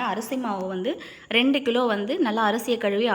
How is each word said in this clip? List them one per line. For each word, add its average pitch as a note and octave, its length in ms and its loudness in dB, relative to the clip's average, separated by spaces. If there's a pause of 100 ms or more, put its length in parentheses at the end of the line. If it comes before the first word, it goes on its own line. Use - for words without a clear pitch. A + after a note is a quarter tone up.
(120)
அரிசி A3 320 -4
மாவு G3 280 -4
வந்து F#3+ 200 -2 (440)
ரெண்டு C4+ 300 4
கிலோ A#3+ 240 2
வந்து G3+ 220 -2 (140)
நல்லா A3 240 2
அரிசியை A#3 340 0
கழுவி G3+ 300 2